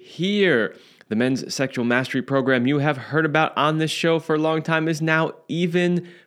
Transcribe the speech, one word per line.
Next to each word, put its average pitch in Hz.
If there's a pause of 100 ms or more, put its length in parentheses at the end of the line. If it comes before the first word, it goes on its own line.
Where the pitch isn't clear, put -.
here. 175 (320)
The 110
men's 127
sexual 131
mastery 123
program 131
you 143
have 143
heard 147
about 156
on 151
this 156
show 165
for 156
a 151
long 160
time 160
is 156
now 160 (120)
even 175 (180)